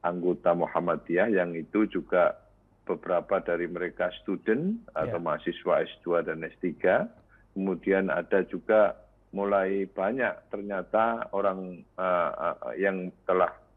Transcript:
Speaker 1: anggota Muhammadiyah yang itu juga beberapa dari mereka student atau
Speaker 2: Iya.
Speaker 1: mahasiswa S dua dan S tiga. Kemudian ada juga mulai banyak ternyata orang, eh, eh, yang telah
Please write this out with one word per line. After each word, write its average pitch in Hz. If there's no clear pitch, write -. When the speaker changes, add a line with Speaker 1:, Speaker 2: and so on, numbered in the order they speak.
Speaker 1:
anggota 87
Muhammadiyah 87
yang 87
itu 101
juga 90
beberapa 87
dari 85
mereka 87
student 143
atau 80
Speaker 2:
Iya. 85
Speaker 1:
mahasiswa 85
S 80
dua 85
dan 80
S 78
tiga. 92
Kemudian 95
ada 87
juga 104
mulai 98
banyak 107
ternyata 104
orang, 95
eh, 90
eh, -
yang 92
telah 92